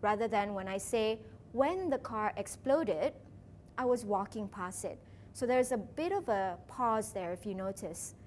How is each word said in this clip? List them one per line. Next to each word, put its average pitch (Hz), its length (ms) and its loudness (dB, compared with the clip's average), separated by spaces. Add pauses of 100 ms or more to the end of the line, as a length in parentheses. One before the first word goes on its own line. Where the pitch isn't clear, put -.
rather 214 260 2
than 208 260 2
when 190 140 -4
I 190 100 -2
say, 220 420 2 (320)
When 339 380 2
the 277 80 2
car 214 400 -2
exploded, 233 760 0 (640)
I 254 80 -2
was 247 200 2
walking 202 420 -2
past 190 380 -6
it. - 140 -6 (340)
So - 120 -4
there's 254 260 4
a 254 60 2
bit 302 340 -2
of 392 180 -2
a 190 280 2 (100)
pause 220 440 0
there, 180 220 -4
if 180 120 -8
you 202 100 -4
notice. 190 600 -6 (120)